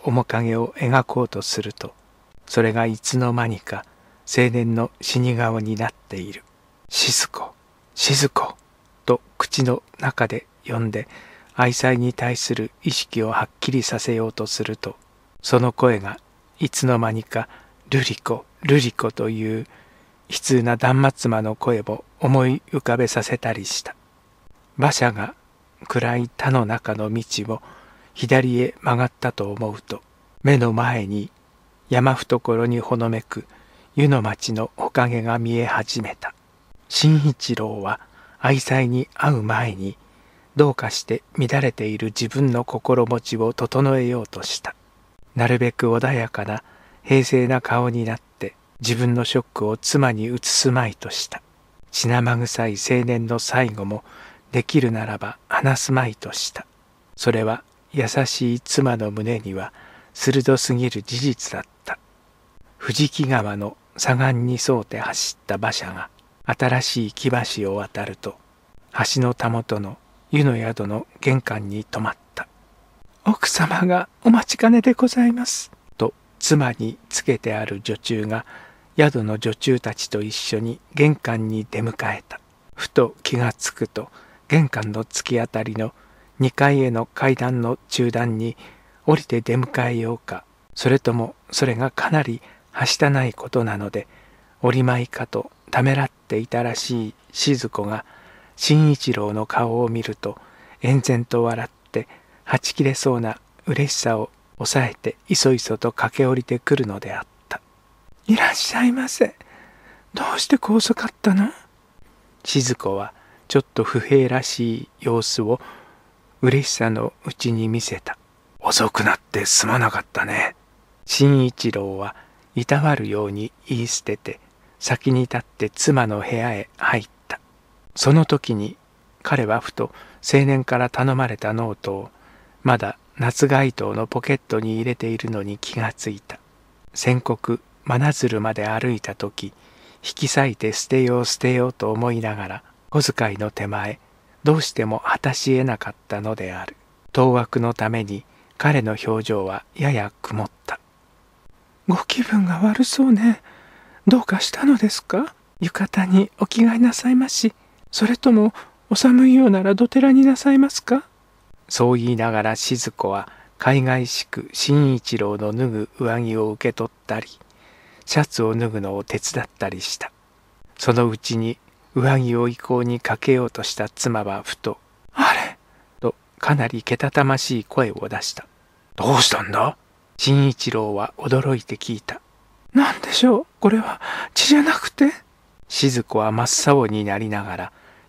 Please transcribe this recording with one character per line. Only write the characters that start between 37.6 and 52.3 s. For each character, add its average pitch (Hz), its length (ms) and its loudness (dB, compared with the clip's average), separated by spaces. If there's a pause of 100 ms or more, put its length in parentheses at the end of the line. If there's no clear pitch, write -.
は - 200 -6 (400)
愛 135 180 4
妻 131 240 0
に 123 300 0
会 147 220 2
う 113 80 0
前 113 320 -2
に、 98 220 -8 (600)
ど 147 140 6
う - 40 -8
か 113 140 -6
し - 140 -8
て - 200 -6 (140)
乱 139 240 0
れ 131 100 -2
て 107 160 -8
い 107 100 -6
る 113 100 -4
自 113 200 -4
分 135 240 0
の 120 140 -2
心 123 400 0
持 117 160 -2
ち - 160 -6
を 113 160 -2
整 135 440 0
え 123 100 0
よ 120 160 -4
う - 40 -12
と - 160 -14
し - 160 -8
た。 - 160 -12 (600)
な 120 120 2
る 123 100 2
べ 120 140 0
く - 140 -2
穏 120 280 0
や 117 140 -2
か - 160 -8
な 107 200 -6 (400)
平 135 200 4
静 123 240 4
な 127 140 2
顔 120 280 0
に 117 140 -2
な 110 140 -4
っ - 40 -20 (180)
て、 101 140 -8 (280)
自 117 140 0
分 120 180 2
の 120 100 2
シ - 140 0
ョ 123 60 2
ッ - 100 -20
ク - 160 -2
を 110 80 -2
妻 139 340 2
に 107 140 -4
移 120 180 -4
す - 280 2
ま 123 160 2
い 98 80 -8
と - 140 -14
し - 180 -6
た。 - 140 -14 (500)
血 - 180 -2
生 120 260 2